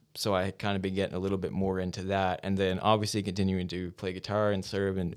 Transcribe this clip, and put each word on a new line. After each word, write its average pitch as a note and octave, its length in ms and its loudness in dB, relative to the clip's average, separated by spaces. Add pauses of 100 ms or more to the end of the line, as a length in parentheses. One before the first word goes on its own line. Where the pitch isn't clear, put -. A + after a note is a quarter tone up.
(140)
so G#2 200 0
I F#2 100 2
had A#2 140 -4
kinda G2+ 220 0
been F#2+ 140 -2
getting G2 200 0
a F2+ 60 -2
little G2 180 0
bit F2+ 140 -4
more F#2+ 260 0
into F#2 260 -4
that, F#2+ 380 0
and G2 140 0
then F#2 240 2
obviously G#2 420 2
continuing F#2+ 460 0
to F2+ 240 -4
play F#2 220 -4
guitar G#2 380 0
and F#2+ 120 -2
serve G2 320 0
and, F2 200 -2